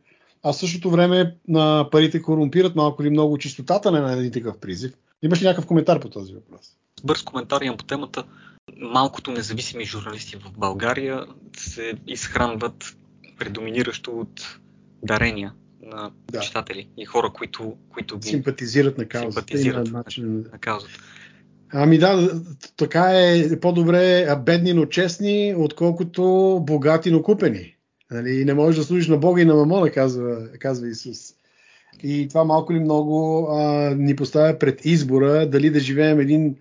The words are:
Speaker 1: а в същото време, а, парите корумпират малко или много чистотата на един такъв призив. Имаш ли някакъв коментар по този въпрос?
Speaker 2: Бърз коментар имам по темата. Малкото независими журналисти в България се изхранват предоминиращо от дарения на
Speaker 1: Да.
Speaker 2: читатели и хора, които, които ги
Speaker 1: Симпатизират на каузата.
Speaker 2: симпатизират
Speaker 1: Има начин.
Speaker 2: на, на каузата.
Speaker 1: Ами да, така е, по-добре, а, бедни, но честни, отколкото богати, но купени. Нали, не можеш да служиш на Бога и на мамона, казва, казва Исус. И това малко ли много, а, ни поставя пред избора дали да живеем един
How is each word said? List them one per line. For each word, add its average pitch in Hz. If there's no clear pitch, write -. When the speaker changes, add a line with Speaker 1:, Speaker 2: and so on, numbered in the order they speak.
Speaker 1:
а 147
в -
същото 180
време, 175
а, 151
парите 156
корумпират 160
малко 147
или 147
много 151
чистотата 175
на 143
един 127
такъв 113
призив. 95
Имаш 170
ли 190
някакъв 175
коментар 165
по 123
този 95
въпрос? -
Speaker 2:
Бърз 139
коментар 131
имам 123
по -
темата. 139
Малкото 127
независими 113
журналисти 107
в 101
България 120
се 113
изхранват 120
предоминиращо 113
от -
дарения 110
на 107
Speaker 1:
Да. 117
Speaker 2:
читатели 101
и 107
хора, 113
които, 113
които 110
ги 107
Speaker 1:
Симпатизират 135
на 113
каузата. 120
Speaker 2:
симпатизират 123
Speaker 1:
Има 117
начин. 120
Speaker 2:
на, 110
на 113
каузата. 104
Speaker 1:
Ами 151
да, 180
така 180
е, 170
по-добре, 175
а, 143
бедни, 170
но 160
честни, 202
отколкото 180
богати, 156
но 160
купени. 147
Нали, 127
не 139
можеш 156
да 147
служиш 170
на 156
Бога 175
и 165
на 156
мамона, 156
казва, 120
казва 123
Исус. 117
И 143
това 160
малко 160
ли 165
много, 156
а, 147
ни 143
поставя 151
пред 139
избора 147
дали 143
да 147
живеем 147
един 147